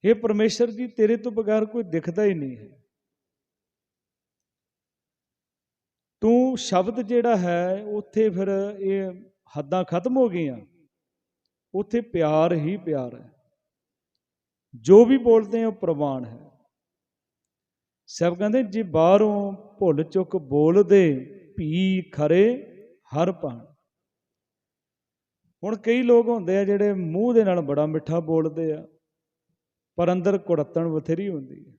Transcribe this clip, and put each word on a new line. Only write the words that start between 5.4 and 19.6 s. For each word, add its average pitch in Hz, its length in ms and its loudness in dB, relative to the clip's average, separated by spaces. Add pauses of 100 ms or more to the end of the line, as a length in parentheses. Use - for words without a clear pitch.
ਤੂੰ 247 360 4
ਸ਼ਬਦ 202 440 -2
ਜਿਹੜਾ 233 360 0
ਹੈ, 180 480 -2
ਉੱਥੇ 208 440 -2
ਫਿਰ 190 180 -4 (320)
ਇਹ 196 320 -4 (420)
ਹੱਦਾਂ 147 300 -4
ਖਤਮ 180 340 -2
ਹੋ 247 120 4
ਗਈਆਂ, 156 280 -4 (1160)
ਉੱਥੇ 202 280 -4
ਪਿਆਰ 165 520 0
ਹੀ 165 240 -4
ਪਿਆਰ 139 380 -6
ਹੈ। 120 160 -20 (1400)
ਜੋ 180 300 8
ਵੀ 269 120 4
ਬੋਲਦੇ 226 460 2
ਆ, 226 40 -2
ਉਹ 214 60 -4
ਪ੍ਰਵਾਨ 143 520 -4
ਹੈ। 113 140 -18 (1700)
ਸਾਹਿਬ 175 280 -2
ਕਹਿੰਦੇ, 214 260 0
"ਜੇ 208 200 -4
ਬਾਹਰੋਂ 196 680 2 (280)